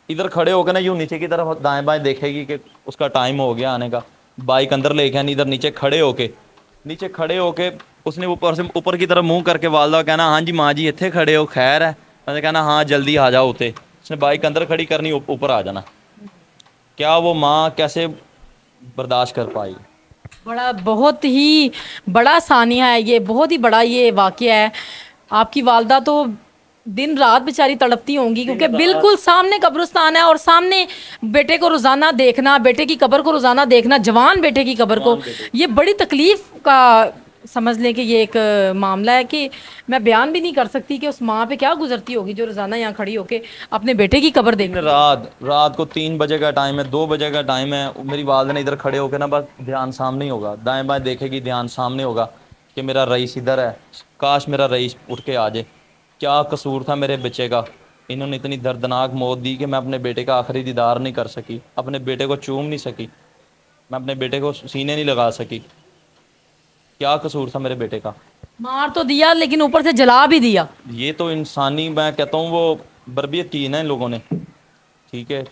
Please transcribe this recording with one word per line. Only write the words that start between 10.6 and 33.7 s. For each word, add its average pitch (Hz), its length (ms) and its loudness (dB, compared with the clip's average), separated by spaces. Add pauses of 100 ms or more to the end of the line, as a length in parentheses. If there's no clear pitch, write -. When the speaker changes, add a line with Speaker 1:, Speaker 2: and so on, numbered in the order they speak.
Speaker 1:
जी, 156 160 -2
इत्थे 175 220 -4
खड़े 156 240 2
हो, 156 100 2
खैर 143 380 0
है?" 160 140 -2 (320)
मैंने 147 120 -6
कहना, 156 220 0
"हाँ 151 220 2
जल्दी 143 320 0
आ 135 140 4
जाओ 131 200 4
उते।" 117 240 -6 (300)
उसने 160 120 -8
बाइक 147 280 0
अंदर 156 200 0
खड़ी 160 200 -2
करनी, 156 280 -2
ऊप-, 139 180 -6
ऊपर 135 200 -2
आ 113 120 0
जाना। 95 200 -8 (1160)
क्या 151 180 2
वो 170 180 2
माँ 156 360 2
कैसे 160 360 -4 (880)
बर्दाश्त 123 380 -2
कर 120 100 -4
पाई? 101 300 -8 (720)
Speaker 2:
बड़ा, 247 260 -4
बहुत 220 520 0
ही 285 460 4 (380)
बड़ा 233 300 6
सानिया 247 480 4
है 240 160 4
ये, 233 160 2
बहुत 233 340 0
ही 339 60 0
बड़ा 226 240 4
ये 240 280 4
वाकया 202 440 2
है। 214 180 2 (600)
आपकी 220 300 0
वालदा 233 380 4
तो 285 320 0 (560)
दिन 262 300 -2
रात 254 240 6
बेचारी 277 340 2
तड़पती 240 380 0
होंगी 240 300 0
Speaker 1:
दिन - 0 -
Speaker 2:
क्योंकि 262 280 0
Speaker 1:
रात। - 40 -2
Speaker 2:
बिल्कुल 381 400 4
सामने 370 420 4
कब्रिस्तान 330 580 2
है 330 60 6
और 330 140 6
सामने 359 520 4 (360)
बेटे 294 340 2
को 339 100 2
रोज़ाना 285 440 4
देखना, 269 460 4
बेटे 254 280 2
की 302 100 -2
कब्र 262 260 4
को 311 80 0
रोज़ाना 262 340 4
देखना, 240 340 6